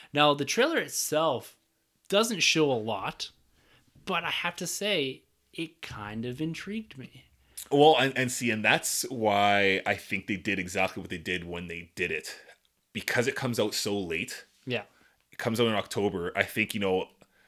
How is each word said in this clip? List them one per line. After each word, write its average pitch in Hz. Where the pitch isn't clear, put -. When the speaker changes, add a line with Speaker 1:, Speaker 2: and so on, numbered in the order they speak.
Speaker 1:
Now, 147
the 143
trailer 285
itself 147
doesn't 208
show 151
a -
lot, 110
but 170
I 156
have 175
to 180
say, 165
it 165
kind 107
of 123
intrigued 196
me. -
Speaker 2:
Well, 147
and, 131
and 127
see, 120
and 110
that's -
why 101
I 98
think 95
they 104
did 98
exactly 92
what 90
they 90
did 85
when 87
they 85
did 87
it. 78
Because 117
it 131
comes 120
out 104
so 101
late. 82
Speaker 1:
Yeah. 117
Speaker 2:
It -
comes 113
out 120
in 110
October. 95
I 98
think, -
you 107
know, 92